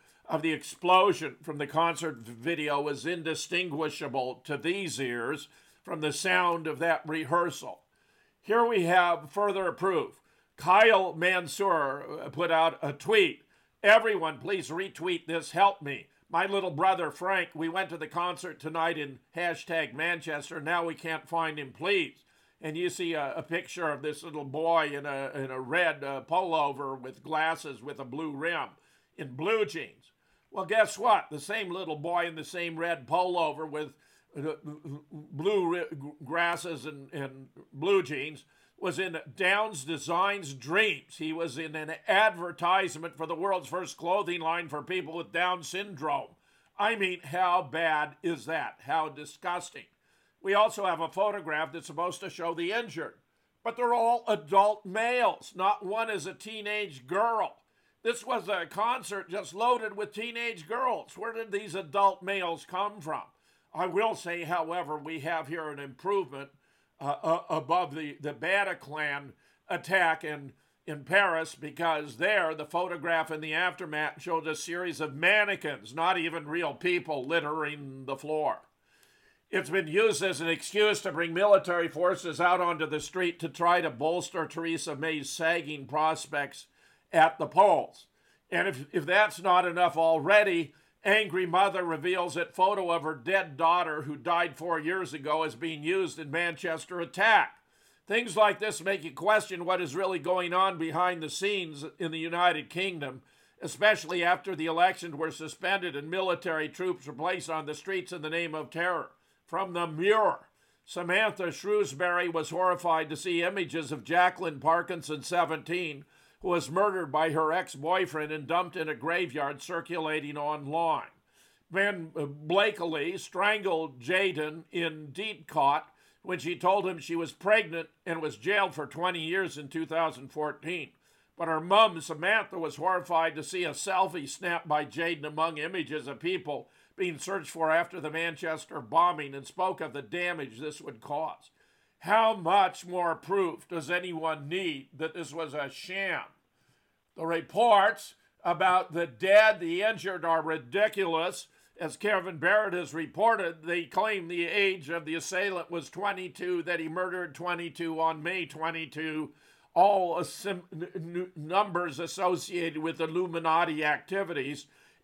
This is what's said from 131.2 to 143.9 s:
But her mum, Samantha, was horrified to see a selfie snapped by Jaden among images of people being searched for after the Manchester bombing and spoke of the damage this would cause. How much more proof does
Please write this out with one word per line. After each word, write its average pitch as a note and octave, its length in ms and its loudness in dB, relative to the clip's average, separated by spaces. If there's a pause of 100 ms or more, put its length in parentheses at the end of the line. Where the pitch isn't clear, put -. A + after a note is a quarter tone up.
But E3 120 -4
her D#3+ 120 0
mum, F#3+ 400 6
Samantha, F#3 580 0
was D#3 180 -6
horrified E3+ 600 0
to D#3 60 -8
see F3+ 220 -4
a D#3+ 60 -2
selfie F3+ 580 -2
snapped E3+ 400 -4
by D3+ 160 2
Jaden D#3 400 -4
among D#3 340 -2
images D3+ 480 -4
of C3 140 -10
people D#3+ 480 -4 (280)
being F3 220 -4
searched E3 320 -6
for D#3+ 220 2
after E3+ 280 2
the D3 100 -6
Manchester D#3 680 -6
bombing D3+ 540 2
and C#3 100 -10
spoke F#3 360 -2
of D3 120 -6
the C#3 80 -8
damage C#3+ 600 -6
this D3 200 -10
would A#2 200 -14
cause. D3 500 -8 (480)
How A3 380 4
much F3+ 500 2
more F3 300 0
proof F3+ 500 -2
does D#3 240 -6